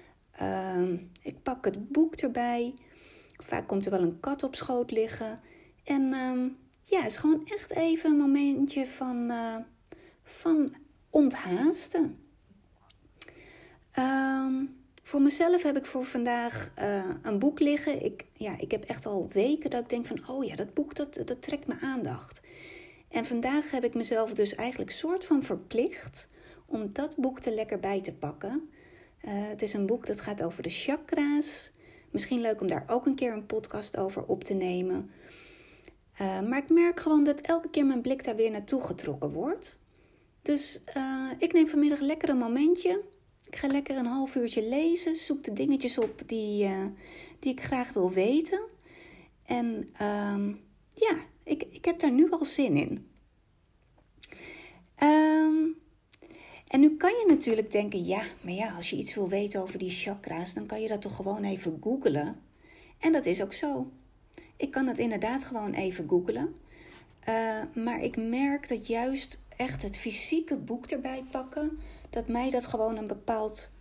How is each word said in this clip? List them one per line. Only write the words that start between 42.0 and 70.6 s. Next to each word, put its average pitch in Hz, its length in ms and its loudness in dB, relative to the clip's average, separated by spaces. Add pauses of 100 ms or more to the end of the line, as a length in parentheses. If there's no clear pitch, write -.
een 262 80 2
momentje. 330 640 2 (420)
Ik - 100 -16
ga - 120 -4
lekker 277 300 0
een 247 80 -2
half 269 300 -2
uurtje 226 340 0
lezen. 320 460 2
Zoek 285 280 -4
de 208 100 -6
dingetjes 262 440 0
op 220 280 -2
die, 208 380 -2
eh, 190 220 0 (540)
die 262 120 0
ik 262 120 -8
graag 247 300 -2
wil 185 180 2
weten. 277 480 2 (840)
En, 240 480 -2
ehm, 202 540 -2 (460)
ja, 440 220 4 (280)
ik, - 260 -2
ik - 160 -16
heb 339 140 2
daar 302 120 4
nu 277 180 8
al 320 160 0
zin 240 300 2
in. - 320 -2 (1900)
Ehm, 311 720 6 (1000)
en 269 120 4
nu 302 180 8
kan 359 120 4
je 466 180 2
natuurlijk 220 440 4
denken, 202 340 0
"Ja, 190 180 0 (180)
maar 180 120 -8
ja, 214 220 -4
als - 140 -4
je - 60 -4
iets - 180 -6
wil 196 160 -2
weten 202 320 -2
over 190 160 -8
die 185 120 -4
chakra's, 180 640 -6
dan 208 120 -6
kan 214 160 -6
je 220 60 -4
dat 208 140 -4
toch 202 140 -8
gewoon 202 280 -4
even 190 380 -4
googlen." 233 600 0 (580)
En 330 120 4
dat 302 140 4
is 175 160 2
ook 196 120 -4
zo. 269 380 -4 (640)
Ik 269 140 -4
kan 269 140 0
dat 254 120 -2
inderdaad 233 460 -2
gewoon 214 300 -6
even 180 360 -4
googlen. 220 460 2 (640)
Eh, 220 420 -2 (140)
maar 233 280 -2
ik 233 140 -2
merk 262 520 0
dat 240 180 -4
juist 254 560 -4 (140)
echt 254 240 -4
het 202 160 -6
fysieke 311 580 -2
boek - 300 -6